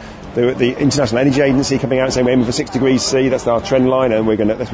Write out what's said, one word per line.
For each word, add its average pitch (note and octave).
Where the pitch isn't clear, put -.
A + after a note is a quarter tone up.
The, A#2+
the B2
International B2
Energy C#3
Agency C3+
coming C3
out C3
saying B2+
we're B2
aiming B2+
for A#2+
six D3
degrees C3
C, C3+
that's B2
our A#2
trend B2+
line, C3
and A2
we're A2
gonna, G#2+
that's A#2+